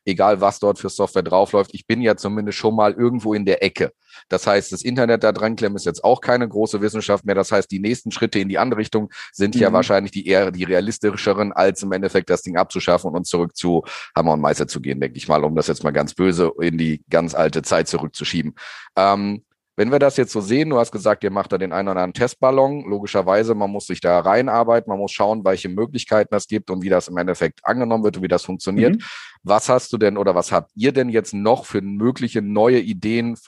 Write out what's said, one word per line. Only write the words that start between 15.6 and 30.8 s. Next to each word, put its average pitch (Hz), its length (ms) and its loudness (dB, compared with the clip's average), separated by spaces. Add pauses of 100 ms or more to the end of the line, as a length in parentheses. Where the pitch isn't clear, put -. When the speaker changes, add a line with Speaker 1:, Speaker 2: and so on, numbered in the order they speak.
Speaker 1:
jetzt 78 160 -4
mal 76 80 -2
ganz 73 220 -2
böse 87 460 2
in 85 160 -2
die 80 320 -2
ganz 82 260 0
alte 78 280 0
Zeit 85 260 0
zurückzuschieben. 78 640 -6 (420)
Ähm, 101 480 2 (320)
wenn 107 140 2
wir 143 80 4
das 135 200 2
jetzt 120 140 0
so 107 100 -4
sehen, 135 260 0
du 135 100 0
hast 117 140 0
gesagt, 104 320 -2
ihr 98 60 -2
macht 98 220 -4
da 98 40 0
den 90 160 -4
einen 98 160 -2
oder 92 140 0
anderen 90 100 -2
Testballon. 135 720 0
Logischerweise, 101 680 0
man 101 160 -2
muss 101 160 -8
sich - 160 -8
da 87 180 4
reinarbeiten, 117 680 2
man 98 80 -4
muss 101 140 -6
schauen, 107 300 0
welche 95 280 0
Möglichkeiten 107 640 0
es 101 140 -2
gibt 104 220 -4
und 92 120 -6
wie 95 80 -2
das 90 180 2
im 90 80 -10
Endeffekt 90 480 -2
angenommen 113 400 0
wird 92 140 0
und 92 40 -6
wie 92 60 -2
das 87 160 0
funktioniert. 98 520 0
Speaker 2:
Mhm. 226 60 -4 (400)
Speaker 1:
Was 104 280 2
hast 127 240 2
du - 20 -2
denn 104 220 2
oder 98 160 -2
was 87 180 -2
habt 85 220 0
ihr 127 180 0